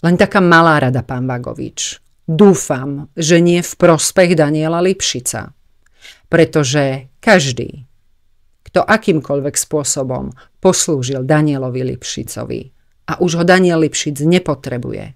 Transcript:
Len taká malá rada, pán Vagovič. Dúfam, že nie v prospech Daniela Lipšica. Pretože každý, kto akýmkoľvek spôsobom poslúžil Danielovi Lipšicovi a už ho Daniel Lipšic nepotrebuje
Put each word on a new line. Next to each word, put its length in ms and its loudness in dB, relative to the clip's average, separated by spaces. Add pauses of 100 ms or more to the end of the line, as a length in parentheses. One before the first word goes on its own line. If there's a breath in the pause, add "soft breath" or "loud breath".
Len 160 2
taká 240 2
malá 480 4
rada, 160 -2
pán 240 -6
Vagovič. 720 -10 (240)
Dúfam, 880 2
že 320 2
nie 160 4
v 160 -8
prospech 560 4
Daniela 480 0
Lipšica. 720 -4 (720 soft breath)
Pretože 960 0
každý, 640 0 (800)
kto 160 0
akýmkoľvek 720 0
spôsobom 800 -4 (320 soft breath)
poslúžil 640 0
Danielovi 640 0
Lipšicovi 800 -12 (320)
a 160 -8
už 160 2
ho 80 0
Daniel 400 4
Lipšic 400 -4
nepotrebuje 920 -4